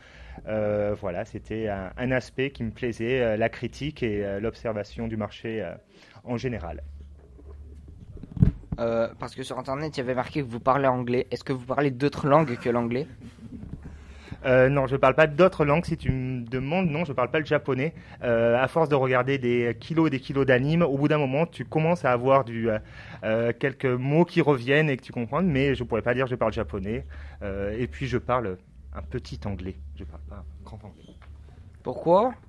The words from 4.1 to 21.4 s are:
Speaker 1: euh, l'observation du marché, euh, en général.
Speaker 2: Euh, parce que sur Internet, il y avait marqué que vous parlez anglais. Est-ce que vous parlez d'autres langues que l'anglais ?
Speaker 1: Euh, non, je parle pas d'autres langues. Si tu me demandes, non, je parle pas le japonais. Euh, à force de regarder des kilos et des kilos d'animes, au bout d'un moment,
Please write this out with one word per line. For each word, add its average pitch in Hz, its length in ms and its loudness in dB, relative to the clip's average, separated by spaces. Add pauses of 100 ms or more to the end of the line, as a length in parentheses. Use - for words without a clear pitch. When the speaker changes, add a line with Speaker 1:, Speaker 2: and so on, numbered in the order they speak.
Speaker 1:
euh, 98 140 -4
l'observation 110 680 -6
du 113 80 -6
marché, 110 460 -6
euh, 85 120 -8 (500)
en 123 120 -6
général. 104 460 -6 (2000)
Speaker 2:
Euh, 117 280 2 (120)
parce 123 160 -8
que 131 80 -8
sur 127 140 -8
Internet, 135 380 -6
il 139 60 -2
y - 20 -2
avait 123 120 0
marqué 127 260 -2
que 135 60 -4
vous 117 120 -8
parlez 135 280 4
anglais. 127 440 2
Est-ce 120 120 -6
que 139 100 -4
vous 127 120 -6
parlez 135 260 2
d'autres 139 360 0
langues 139 300 4
que - 120 -2
l'anglais ? 120 380 0 (1400)
Speaker 1:
Euh, 127 240 6
non, 139 160 2
je 127 100 -2
parle 131 200 6
pas 156 100 8
d'autres 160 400 4
langues. 147 180 2
Si 165 140 -4
tu - 140 -2
me 127 340 -4
demandes, 135 420 0
non, 156 160 0
je 170 80 -4
parle 123 200 0
pas 160 80 2
le 151 60 -2
japonais. 143 500 0 (280)
Euh, 117 320 4
à 127 120 4
force 165 200 2
de 143 60 2
regarder 131 460 4
des 120 400 2
kilos 160 280 2
et - 40 2
des 135 80 -2
kilos 135 260 0
d'animes, 135 380 4
au 139 120 2
bout 139 120 2
d'un 151 100 4
moment, 147 300 2